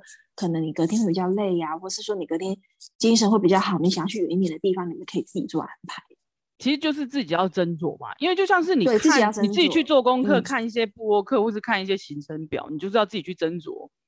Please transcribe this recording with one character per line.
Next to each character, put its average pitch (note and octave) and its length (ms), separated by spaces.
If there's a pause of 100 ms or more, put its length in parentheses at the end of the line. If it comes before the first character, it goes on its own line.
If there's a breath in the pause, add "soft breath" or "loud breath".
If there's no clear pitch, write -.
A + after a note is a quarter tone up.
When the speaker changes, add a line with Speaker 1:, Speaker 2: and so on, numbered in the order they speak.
(360 loud breath)
Speaker 1:
可 G3 120
能 E3 160
你 D#3 80
隔 D#3+ 160
天 G#3 140
会 G#3+ 60
比 E3+ 60
较 F#3 140
累 F#3+ 340
啊， D#3+ 160
或 F#3 120
是 F#3 120
说 G#3 140
你 F#4 100
隔 - 120
天 F#3+ 180 (420 loud breath)
精 A3+ 180
神 A3 140
会 A3 100
比 F3+ 100
较 F#3+ 100
好， G3 200
你 E3+ 100
想 F#3 140
要 F3+ 40
去 G#3+ 120
远 E3 120
一 F3 80
点 F3+ 120
的 D#3 80
地 F#3+ 140
方， F3+ 160
你 E3 40
们 F#3 120
可 - 140
以 - 40
自 - 100
己 - 120
做 - 160
安 - 80 (160)
排。 - 160 (580)
Speaker 2:
其 B3+ 120
实 D4+ 80
就 D4+ 120
是 C#4+ 140
自 B3+ 180
己 D#3+ 120
要 F#3 120
斟 F3 300
酌 D3+ 220
嘛， A#2+ 80 (100)
因 D4 100
为 F4+ 80
就 F#4+ 80
像 F#4 200
是 F4 120
你 B3 80
看， B3 120
Speaker 1:
对， G#3+ 40
自 D#4 120
己 C#4+ 100
要 G#3+ 100
斟 G#3+ 60
酌。 G#3 40
Speaker 2:
你 G#3+ 80
自 G#3 120
己 D4+ 80
去 D#4 140
做 C#4+ 180
功 B3+ 220
课， C#4 160
Speaker 1:
嗯。 - 40
Speaker 2:
看 A#3+ 220
一 - 20
些 A3+ 200
部 A3 200
落 G#3 140
客， A3+ 220
或 A3+ 80
是 G#3 100
看 A3 180
一 F#3+ 60
些 F#3+ 100
行 D3 240
程 D#3 280
表， - 240
你 D3+ 80
就 F#3+ 100
是 G3 80
要 G#3+ 80
自 G3 100
己 G3 60
去 F#3 140
斟 E3+ 260
酌 - 260 (200)